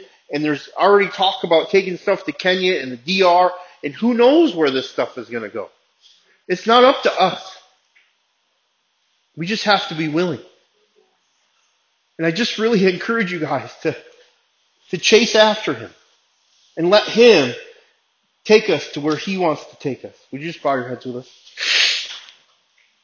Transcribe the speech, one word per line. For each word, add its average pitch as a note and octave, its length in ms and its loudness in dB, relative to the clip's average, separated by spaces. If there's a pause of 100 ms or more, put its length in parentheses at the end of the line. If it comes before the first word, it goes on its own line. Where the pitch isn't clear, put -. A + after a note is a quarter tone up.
(320)
And D3 120 -4
there's D3 320 -4
already G3 320 4
talk F#3+ 360 -4
about E3 260 0
taking F#3 260 0
stuff F#3+ 280 -4
to D3+ 80 -6
Kenya F#3 480 -2
and C3 120 -10
the B2 40 -10
D F3 260 -2
R, F3+ 300 4 (300)
and C#3+ 100 -8
who A#3+ 220 0
knows C4 400 4
where D#3+ 160 0
this C3 180 -4
stuff - 300 -6
is A2 100 -14
gonna A2+ 200 -10
go. G2 220 -10 (800)
It's F3+ 180 -6
not A#3+ 180 6
up C4 180 2
to - 180 0
us. - 380 -4 (1800)
We D#3+ 100 -8
just G#3 180 -6
have G#3 240 0
to E3+ 60 -10
be D#3+ 140 -4
willing. D#3 320 -2 (1800)
And D#3+ 80 -2
I E3+ 60 0
just A3 260 -4
really A3 280 2
encourage F#3+ 460 -2
you F3 80 -8
guys C#3 320 -6 (100)
to, D#3 140 -4 (920)
to F#3 80 -6
chase A3 360 4
after G#3+ 380 2
him A2+ 180 -14 (880)
and E3+ 140 -2
let G#3 140 4
him D#3+ 500 4 (920)
take G#3+ 240 4
us D#3+ 240 -2
to D3+ 80 -10
where D3+ 160 -2
he F#3+ 220 -8
wants D#3+ 280 -2
to - 100 -20
take - 280 -8
us. G2+ 100 -18 (160)
Would C3+ 120 -12
you E3 100 -10
just - 100 -20
bow C#3 120 0
your B2 140 -6
heads B2 180 -12
with B2 100 -10
us? - 920 -4 (960)